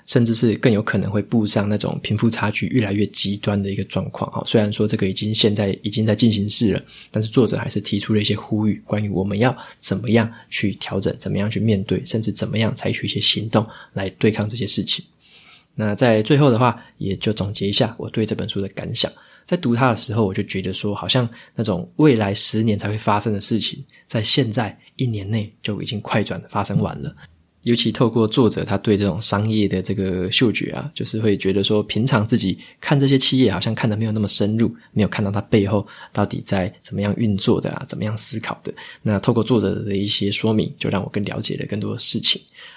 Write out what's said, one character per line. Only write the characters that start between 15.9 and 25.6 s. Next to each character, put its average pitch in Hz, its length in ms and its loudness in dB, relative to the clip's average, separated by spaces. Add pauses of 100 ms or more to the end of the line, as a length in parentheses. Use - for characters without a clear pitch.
在 110 300 4
最 143 140 4
后 143 120 6
的 113 80 4
话， 120 240 2 (180)
也 98 180 -4
就 107 160 0
总 101 200 -2
结 98 140 -4
一 104 60 0
下 110 260 2
我 - 100 -8
对 110 160 -2
这 110 80 -2
本 95 140 -4
书 98 140 -4
的 95 80 -4
感 101 260 -8
想。 - 160 0 (340)
在 175 120 -2
读 120 180 0
它 127 140 4
的 107 80 0
时 - 160 0
候， 107 120 2
我 95 80 0
就 104 100 -4
觉 95 180 -6
得 92 120 -4
说， 101 220 -4
好 - 100 -8
像 120 240 0 (240)
那 113 120 -4
种 87 320 -2
未 151 180 6
来 101 180 0
十 110 300 2
年 104 160 2
才 - 80 -4
会 107 100 -4
发 104 220 2
生 110 140 -2
的 98 80 -4
事 113 180 0
情， - 240 -4 (240)
在 113 160 -2
现 117 260 2
在 107 300 -2 (160)
一 131 100 -2
年 104 240 -4
内 107 320 -2